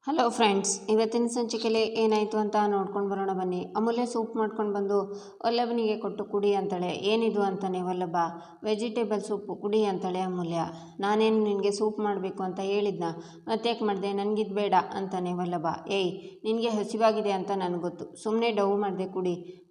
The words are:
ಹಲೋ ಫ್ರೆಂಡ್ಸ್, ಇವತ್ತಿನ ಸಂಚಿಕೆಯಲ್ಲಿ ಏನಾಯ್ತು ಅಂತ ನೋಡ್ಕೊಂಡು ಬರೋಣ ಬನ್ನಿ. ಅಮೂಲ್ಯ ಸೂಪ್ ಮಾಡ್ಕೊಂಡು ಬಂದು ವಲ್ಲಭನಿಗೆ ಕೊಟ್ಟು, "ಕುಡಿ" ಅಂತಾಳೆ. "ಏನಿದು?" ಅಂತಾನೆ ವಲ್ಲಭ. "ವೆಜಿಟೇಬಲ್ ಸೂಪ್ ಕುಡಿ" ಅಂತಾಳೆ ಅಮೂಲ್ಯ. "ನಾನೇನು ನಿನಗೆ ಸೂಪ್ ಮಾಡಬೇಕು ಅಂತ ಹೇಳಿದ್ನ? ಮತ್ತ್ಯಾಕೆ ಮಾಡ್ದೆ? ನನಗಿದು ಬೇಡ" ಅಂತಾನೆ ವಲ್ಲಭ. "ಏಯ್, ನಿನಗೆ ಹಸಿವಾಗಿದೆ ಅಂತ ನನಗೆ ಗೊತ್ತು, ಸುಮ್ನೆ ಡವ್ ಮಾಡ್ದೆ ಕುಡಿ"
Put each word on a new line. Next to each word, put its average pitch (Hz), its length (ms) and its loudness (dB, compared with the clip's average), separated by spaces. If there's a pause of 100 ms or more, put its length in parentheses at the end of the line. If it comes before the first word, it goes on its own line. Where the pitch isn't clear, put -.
ಹಲೋ 262 200 4
ಫ್ರೆಂಡ್ಸ್, 202 600 2
ಇವತ್ತಿನ 226 360 4
ಸಂಚಿಕೆಯಲ್ಲಿ 226 560 0
ಏನಾಯ್ತು 214 560 2
ಅಂತ 214 180 0 (120)
ನೋಡ್ಕೊಂಡು 202 420 0
ಬರೋಣ 196 240 0
ಬನ್ನಿ. 180 440 -2
ಅಮೂಲ್ಯ 233 280 2
ಸೂಪ್ 226 300 -2
ಮಾಡ್ಕೊಂಡು 214 380 0
ಬಂದು 196 480 0 (240)
ವಲ್ಲಭನಿಗೆ 233 520 2
ಕೊಟ್ಟು, 208 260 -4
"ಕುಡಿ" 202 320 2
ಅಂತಾಳೆ. 180 400 -2
"ಏನಿದು?" 208 460 2
ಅಂತಾನೆ 185 400 0
ವಲ್ಲಭ. 180 340 -2 (480)
"ವೆಜಿಟೇಬಲ್ 214 580 0
ಸೂಪ್ 202 400 -6
ಕುಡಿ" 208 240 2
ಅಂತಾಳೆ 185 360 0
ಅಮೂಲ್ಯ. 180 380 -2 (400)
"ನಾನೇನು 214 440 4
ನಿನಗೆ 202 280 2
ಸೂಪ್ 214 280 0
ಮಾಡಬೇಕು 190 440 -2
ಅಂತ 185 160 -4
ಹೇಳಿದ್ನ? 196 440 0 (440)
ಮತ್ತ್ಯಾಕೆ 226 380 -2
ಮಾಡ್ದೆ? 202 280 0
ನನಗಿದು 202 420 0
ಬೇಡ" 202 180 2 (180)
ಅಂತಾನೆ 185 420 -4
ವಲ್ಲಭ. 175 340 -2 (200)
"ಏಯ್, 190 320 0 (240)
ನಿನಗೆ 226 260 0
ಹಸಿವಾಗಿದೆ 214 640 2
ಅಂತ 190 200 -2
ನನಗೆ 180 300 -2
ಗೊತ್ತು, - 420 -8
ಸುಮ್ನೆ 226 280 2
ಡವ್ 202 280 2
ಮಾಡ್ದೆ 190 280 -2
ಕುಡಿ" 180 640 -4